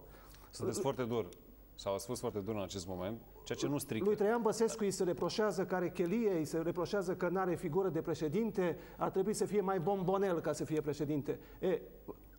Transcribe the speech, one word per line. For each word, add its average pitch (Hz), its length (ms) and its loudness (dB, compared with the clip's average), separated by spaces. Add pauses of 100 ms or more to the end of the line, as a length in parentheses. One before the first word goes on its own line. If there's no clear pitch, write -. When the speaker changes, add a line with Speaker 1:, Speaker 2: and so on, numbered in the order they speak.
(500)
Speaker 1:
Sunteți 110 300 -2
foarte 127 240 2
dur, 113 260 0 (460)
sau - 180 -2
ați 98 120 -2
fost 120 140 -4
foarte 104 200 -2
dur 104 160 -2
în 104 60 -2
acest 90 260 -6
moment, 95 340 -4 (220)
ceea - 140 -4
ce - 100 0
nu 143 100 2
strică. 147 280 -2
Speaker 2:
Lui 208 100 4
Traian 220 260 2
Băsescu 220 420 2
îi 202 80 2
se 190 120 0
reproșează 180 640 2
că 185 100 -2
are 180 160 0
chelie, 196 460 2
îi 156 80 2
se 151 120 -2
reproșează 170 580 0
că 180 140 0
n-are 180 260 2
figură 185 340 2
de 160 120 0
președinte, 170 760 0 (200)
ar 170 120 0
trebui 190 240 2
să 196 120 0
fie 202 160 2
mai 190 180 2
bombonel 190 600 2
ca 156 120 0
să 151 140 -2
fie 151 160 0
președinte. 147 580 -2 (200)
E, 185 220 2 (580)